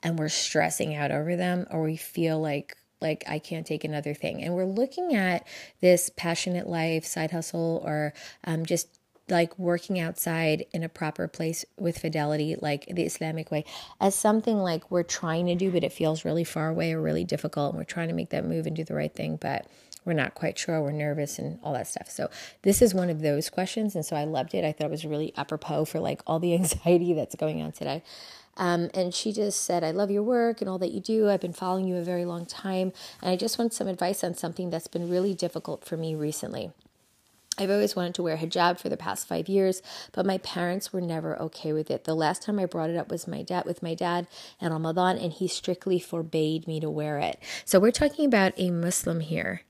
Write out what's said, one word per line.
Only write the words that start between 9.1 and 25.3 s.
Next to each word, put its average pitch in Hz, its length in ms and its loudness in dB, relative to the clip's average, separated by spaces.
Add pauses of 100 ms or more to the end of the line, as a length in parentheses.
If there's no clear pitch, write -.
like, 170 280 2
working 175 440 0
outside 165 720 0
in 165 100 -2
a 165 60 -4
proper 160 400 -4
place 165 360 -4 (140)
with 170 180 0
fidelity, 151 640 0
like, 147 260 -2
the 170 180 0
Islamic 160 480 -4
way, 151 120 0 (360)
as 196 160 4
something, 220 420 4
like, 170 320 0
we're 175 140 4
trying 170 420 0
to 175 80 4
do, 185 160 2
but 175 140 2
it 180 80 0
feels 160 320 0
really 165 180 2
far 160 260 -2
away 165 240 0
or 160 80 -2
really 156 240 0
difficult, 151 460 -2
and - 80 -4
we're 160 60 -6
trying 165 240 -6
to 170 60 -4
make 170 160 -4
that 151 140 -2
move 165 220 -2
and 156 80 -2
do 160 80 -4
the 156 120 -6
right 151 200 -2
thing, 156 220 -4
but - 300 -4 (380)
we're 175 80 -2
not 147 220 0
quite - 240 -2
sure, 160 240 0
we're 143 80 0
nervous 147 480 -2
and - 240 -6
all 151 100 -4
that 127 140 -2
stuff. - 240 -10
So - 180 -4 (340)
this 196 200 6
is 220 120 8
one 180 140 2
of 156 140 0
those 147 260 2
questions, 202 460 -2
and 160 100 -2
so 165 120 -4
I 147 80 0
loved 156 300 -2
it. 185 100 0
I 151 80 2
thought 151 160 -2
it - 20 -2
was 160 160 -4
really 151 300 -2